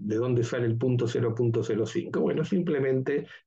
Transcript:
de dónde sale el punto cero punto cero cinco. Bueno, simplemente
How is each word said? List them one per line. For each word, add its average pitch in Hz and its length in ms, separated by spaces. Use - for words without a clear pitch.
de 107 100
dónde 120 280
sale 120 220
el 113 120
punto 123 300
cero 113 260
punto 117 300
cero 110 200
cinco. - 360
Bueno, 180 240
simplemente 139 840